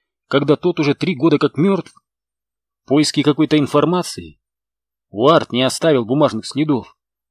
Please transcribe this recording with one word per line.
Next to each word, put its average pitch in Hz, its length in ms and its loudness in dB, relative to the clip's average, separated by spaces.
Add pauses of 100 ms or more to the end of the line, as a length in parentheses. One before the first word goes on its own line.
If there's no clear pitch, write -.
(280)
когда 143 280 2
тот 175 240 -4
уже 147 160 0
три 170 200 -4
года 143 240 2
как - 180 -2
мертв. 170 340 -2 (920)
Поиски 147 380 0
какой-то 151 340 2
информации. 147 840 -2 (720)
Уарт 131 420 2
не 123 120 -2
оставил 131 420 0
бумажных 113 400 0
следов. 139 500 -4 (360)